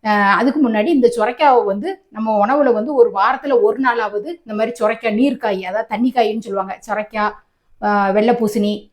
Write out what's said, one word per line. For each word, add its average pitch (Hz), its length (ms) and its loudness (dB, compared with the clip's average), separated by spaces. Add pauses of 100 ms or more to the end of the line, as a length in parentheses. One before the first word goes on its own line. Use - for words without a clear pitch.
அஹ், 208 300 2
அதுக்கு 247 280 2
முன்னாடி 220 300 2
இந்த 254 180 4
சொரைக்காவை 240 540 2
வந்து 208 260 -4 (220)
நம்ம 220 260 -6
உணவுல 240 360 2
வந்து 220 200 -2
ஒரு 233 180 4
வாரத்துல 254 500 0
ஒரு 220 180 2
நாளாவது 226 540 -2
இந்த 226 200 -14
மாதிரி 220 220 -2
சொரைக்காய் 214 400 -2
நீர்க்காய், 220 480 0
அதாவது 202 260 -6
தண்ணி 226 220 0
காயின்னு 220 340 0
சொல்லுவாங்க, 196 360 -6
சொரைக்காய், 208 500 -4 (500)
அஹ், 202 300 0
வெள்ளை 214 240 2
பூசணி 208 380 -2 (200)